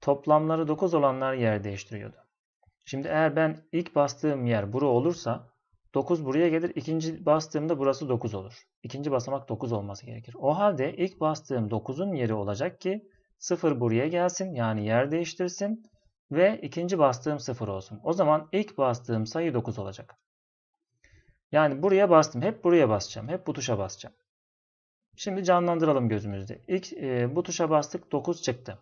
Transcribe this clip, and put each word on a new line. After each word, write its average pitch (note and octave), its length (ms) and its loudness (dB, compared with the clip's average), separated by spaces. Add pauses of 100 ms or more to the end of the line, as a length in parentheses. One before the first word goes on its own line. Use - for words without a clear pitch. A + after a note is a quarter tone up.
Toplamları D3+ 680 2
dokuz E3 260 0
olanlar C3 400 2
yer A2 300 0
değiştiriyordu. G#2 520 -10 (680)
Şimdi C#3 240 -8
eğer D#3 280 2
ben D#3+ 200 2 (160)
ilk E3+ 220 -4
bastığım C#3+ 520 0
yer G#2 260 0
bura C3+ 140 2
olursa C3 680 0 (400)
dokuz D3+ 300 0
buraya D3+ 240 2
gelir. E3 260 0
İkinci D#3+ 520 -4
bastığımda D#3 520 0
burası C3+ 300 0
dokuz A#2 260 -2
olur. G2 280 -12 (200)
İkinci C#3 280 -8
basamak C3+ 380 -4
dokuz A#2 240 -4
olması G2+ 340 -6
gerekir. A#2 320 -16
O D3+ 200 0
halde F#3+ 380 0
ilk F#3 240 -4
bastığım C#3+ 500 -2
dokuzun C3+ 420 -4
yeri A#2+ 220 -2
olacak G#2+ 460 -4
ki G3 280 -6 (300)
sıfır D#3 420 0
buraya A#2+ 280 2
gelsin, F3 460 -2
yani A2 320 -2
yer A#2+ 240 2
değiştirsin F3+ 720 -4 (480)
ve F#3 320 4
ikinci F3 360 -4
bastığım C#3+ 420 2
sıfır B2 280 -6
olsun. G2+ 340 -10
O D#3+ 100 -2
zaman D#3 400 2
ilk G#3 260 -4
bastığım B2 480 0
sayı D#3+ 280 -2
dokuz A2+ 240 -2
olacak. G2 400 -12 (1300)
Yani D3 300 4
buraya G3 280 6
bastım. D#3 320 6
Hep G#3 220 -4
buraya E3+ 240 6
basacağım. G#2+ 400 -2
Hep F3+ 180 -6
bu - 60 -4
tuşa B2+ 260 -2
basacağım. - 360 -8 (1000)
Şimdi F#3+ 280 -6
canlandıralım E3 640 4
gözümüzde. G2+ 600 -4
İlk, F3+ 240 -4
e, B2+ 440 -2
bu F3 60 0
tuşa E3+ 280 -2
bastık. D3+ 420 0
Dokuz D#3+ 300 -2
çıktı. G#2+ 400 -6